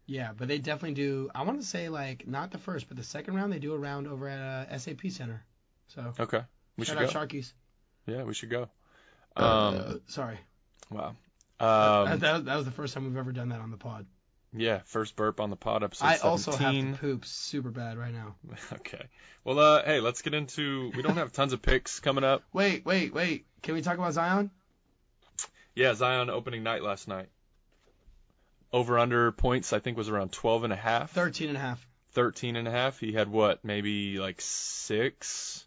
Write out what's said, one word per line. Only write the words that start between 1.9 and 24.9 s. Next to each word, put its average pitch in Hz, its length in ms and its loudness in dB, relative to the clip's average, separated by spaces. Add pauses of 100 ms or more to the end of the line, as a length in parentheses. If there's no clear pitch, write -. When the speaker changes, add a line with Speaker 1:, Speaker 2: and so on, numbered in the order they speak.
Speaker 1:
not 143 240 -6
the 185 60 -10
first, 165 320 -8
but 127 80 -12
the 120 60 -10
second 156 320 -8
round, 196 180 -2
they 165 60 -4
do 147 140 -4
a 156 40 -2
round 143 280 -6
over 139 220 -8
at, 139 120 -8
uh, 135 300 -6
S 131 200 -10
A 151 60 -8
P 185 140 -8
Center. 113 360 -8 (420)
So 120 320 -10
Speaker 2:
Okay, 117 220 0 (360)
we 113 80 -4
Speaker 1:
shout 151 120 -2
Speaker 2:
should 143 100 4
Speaker 1:
out - 60 -2
Speaker 2:
go. 151 60 -2 (180)
Speaker 1:
Sharkies. 127 160 -10 (520)
Speaker 2:
Yeah, 123 180 -4
we 110 100 -6
should 113 160 -8
go. 120 200 -4 (680)
Speaker 1:
Uh, 107 460 4 (100)
Speaker 2:
Um, - 140 -10
Speaker 1:
sorry. 117 320 -8 (500)
Speaker 2:
Wow. 107 260 -8 (420)
Speaker 1:
That, 117 80 0
Speaker 2:
Um, 107 540 6
Speaker 1:
that, 156 260 2
that 131 120 -2
was 143 80 -2
the 131 60 -4
first 139 220 -8
time 135 120 -6
we've 127 120 -4
ever 131 140 -4
done 123 180 -4
that 113 120 -6
on 113 100 -10
the 110 60 -12
pod. 110 280 -12 (460)
Speaker 2:
Yeah, 110 340 0
first 110 300 -4
burp 107 240 0
on 104 120 -2
the 98 40 -6
pod, 110 280 0
episode 104 240 -2
Speaker 1:
I 160 100 6
also 160 340 2
have 135 80 2
to 139 40 2
Speaker 2:
seventeen. 135 340 0
Speaker 1:
poop 139 280 -4
super - 440 -6
bad 117 280 -8
right 120 160 -8
now. 110 220 -12 (200)
Speaker 2:
<laughs> - 180 -14
Okay. - 320 -12 (380)
Well, 131 160 2
uh, 151 260 10
hey, 151 140 4
let's 120 220 0
get 147 120 -2
into, 139 640 -2
we 123 80 -2
don't 180 140 2
have 151 140 -2
tons 135 220 0
of 120 80 -4
picks - 380 2
coming 139 240 2
up. 135 240 4
Speaker 1:
<laughs> - 60 -16
Wait, 190 320 2
wait, 180 280 2
wait. 165 320 -2 (180)
Can 156 120 -2
we 165 60 0
talk 175 160 0
about 175 160 -2
Zion? 185 380 2 (1200)